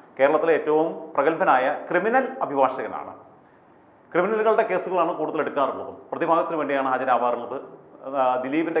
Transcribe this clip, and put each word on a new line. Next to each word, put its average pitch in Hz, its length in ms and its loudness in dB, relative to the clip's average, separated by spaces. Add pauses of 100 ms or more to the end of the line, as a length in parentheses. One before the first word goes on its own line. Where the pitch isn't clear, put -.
(180)
കേരളത്തിലെ 151 400 4
ഏറ്റവും 156 300 2 (280)
പ്രഗത്ഭനായ 143 500 2 (220)
ക്രിമിനൽ 220 360 2 (200)
അഭിഭാഷകനാണ്. 110 680 -2 (1000)
ക്രിമിനലുകളുടെ 214 580 2
കേസുകളാണ് 180 480 0
കൂടുതൽ 151 260 -4
എടുക്കാറുള്ളത്, - 480 -4 (200)
പ്രതിഭാഗത്തിന് 165 480 0
വേണ്ടിയാണ് 135 320 0
ഹാജരാവാറുള്ളത്. 123 680 0 (600)
ആ, - 20 2 (220)
ദിലീപിൻ്റെ 160 360 -2